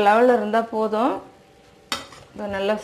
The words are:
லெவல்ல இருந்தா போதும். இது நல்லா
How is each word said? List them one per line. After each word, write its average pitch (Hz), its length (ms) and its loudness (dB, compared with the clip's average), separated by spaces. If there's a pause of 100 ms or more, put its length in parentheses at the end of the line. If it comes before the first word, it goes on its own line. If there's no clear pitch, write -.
லெவல்ல 240 320 6
இருந்தா 214 220 -2 (140)
போதும். 220 400 -2 (1200)
இது 208 220 -10
நல்லா 196 280 -2